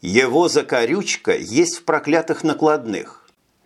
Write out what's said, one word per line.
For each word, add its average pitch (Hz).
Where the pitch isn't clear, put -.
Его 127
закорючка 143
есть 151
в -
проклятых 156
накладных. 147